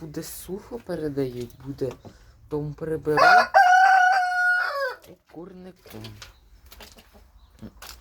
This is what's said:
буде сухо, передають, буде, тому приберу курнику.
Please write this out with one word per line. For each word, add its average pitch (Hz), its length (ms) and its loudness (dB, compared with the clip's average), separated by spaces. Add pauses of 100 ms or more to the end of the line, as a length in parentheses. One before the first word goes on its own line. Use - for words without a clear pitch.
буде 160 220 -12
сухо, - 560 -12
передають, 139 720 -6 (140)
буде, 135 280 -8 (560)
тому 147 240 -8
приберу 156 480 -2 (2000)
курнику. 180 680 -18 (2000)